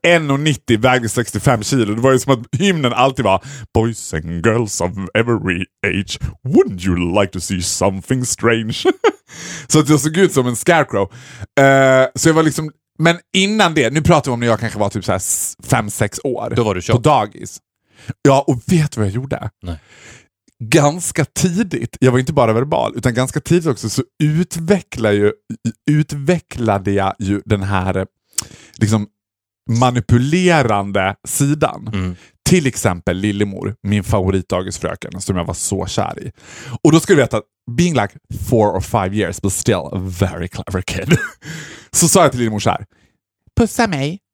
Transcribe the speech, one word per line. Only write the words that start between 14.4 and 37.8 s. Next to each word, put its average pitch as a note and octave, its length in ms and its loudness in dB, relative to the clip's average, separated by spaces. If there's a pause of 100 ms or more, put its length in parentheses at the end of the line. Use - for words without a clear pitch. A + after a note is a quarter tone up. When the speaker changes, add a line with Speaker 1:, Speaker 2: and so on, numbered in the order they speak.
Speaker 1:
jag A2 120 2
kanske G#2+ 200 -6
var G2+ 100 2
typ G2 160 -6
så G#2 60 -2
här F#2 60 0
s-, - 460 -6
fem, A2+ 260 0
sex - 340 -4
år. A#2 320 -4
Speaker 2:
Då A#2+ 80 0
var G#2 120 0
du F2+ 60 -6
tjock. A#2 140 0
Speaker 1:
På A#2 60 2
dagis. A#2 560 0 (640)
Ja, C#3 260 6
och C#3 80 2 (100)
vet D#3 260 2
du - 100 -10
vad G#2 60 0
jag F#2+ 80 -4
gjorde? C3 340 -6 (140)
Speaker 2:
Nej. F2 120 -8 (880)
Speaker 1:
Ganska D3 640 0
tidigt, F3 720 -2
jag C3 120 4
var B2 80 2
inte C3 140 -2
bara A#2+ 200 4
verbal, C#3 420 -2
utan A#2+ 180 -2
ganska B2+ 260 -2
tidigt E3+ 280 0
också A#2 220 -4
så C3 140 -4 (200)
utvecklar D#3+ 880 0
ju, G#2 200 2 (580)
utvecklade C#3 1040 0
jag G2 280 0
ju G2 260 -2
den G#2 180 0
här, F#2+ 440 -2 (680)
liksom, G#2 300 0 (600)
manipulerande A#2+ 1500 2 (120)
sidan. C#3+ 680 -2
Speaker 2:
Mm. F#2 220 -4 (340)
Speaker 1:
Till E3+ 180 4
exempel F2+ 500 -2
Lillemor, G2+ 680 -4
min G#2 200 0
favoritdagisfröken, F#2 1160 -2
som F#2+ 160 -4
jag E2+ 80 -4
var - 80 -6
så F#2+ 320 -6
kär - 380 -6
i. - 80 -12 (520)
Och C#3+ 80 6
då F3 80 4
ska F#3 140 2
du D#3+ 80 6
veta, A2+ 200 0 (300)
being F3 220 0